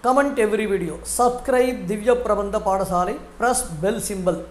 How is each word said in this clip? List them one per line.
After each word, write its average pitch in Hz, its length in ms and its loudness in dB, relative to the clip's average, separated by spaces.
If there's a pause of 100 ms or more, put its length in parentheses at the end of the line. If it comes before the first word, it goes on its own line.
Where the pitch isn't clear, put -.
comment 277 320 2 (120)
every 214 280 0
video, 175 220 -4 (220)
subscribe 247 640 2
திவ்ய 214 320 2
பிரபந்த 208 420 -2
பாடசாலை, 190 580 0 (240)
press 247 200 2 (220)
bell 220 260 0
symbol. 180 300 -2 (120)